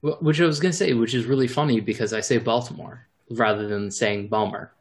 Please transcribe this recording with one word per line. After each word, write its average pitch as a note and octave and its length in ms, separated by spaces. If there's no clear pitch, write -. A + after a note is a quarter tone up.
Wh-, - 200
which D3+ 200
I F3 40
was D#3 140
gonna F3+ 140
say, E3+ 200
which A2+ 200
is B2 120
really C3 220
funny A#2+ 320
because G#2 340
I A2 80
say A#2+ 160
Baltimore A#2 680
rather G#2+ 380
than G2+ 240
saying G2+ 360
Baltimore G#2 540